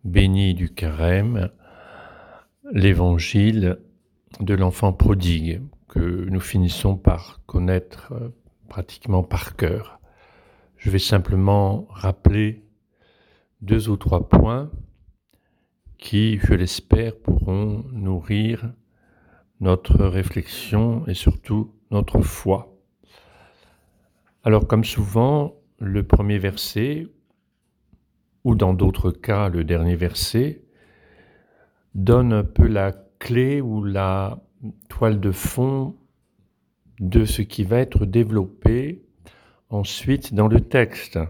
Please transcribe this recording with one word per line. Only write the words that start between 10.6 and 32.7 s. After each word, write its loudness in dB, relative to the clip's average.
Je -4
vais 2
simplement 2
rappeler 0
deux 2
ou 0
trois -2
points 2
qui, 0
je 2
l'espère, 0
pourront -2
nourrir -4
notre 2
réflexion -2
et -4
surtout -2
notre 0
foi. -2
Alors, 4
comme 2
souvent, 0
le -2
premier 2
verset, -4
ou 4
dans 2
d'autres 0
cas, -2
le -2
dernier 0
verset, -4
donne 4
un 2
peu 4
la 0